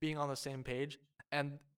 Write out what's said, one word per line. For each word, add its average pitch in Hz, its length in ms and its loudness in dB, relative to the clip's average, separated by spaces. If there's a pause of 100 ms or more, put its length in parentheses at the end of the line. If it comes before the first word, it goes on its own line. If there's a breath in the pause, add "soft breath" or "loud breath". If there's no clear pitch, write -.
being 156 160 2
on 147 120 2
the 135 60 0
same 135 280 -4
page 135 360 -2 (320)
and 143 280 2 (180)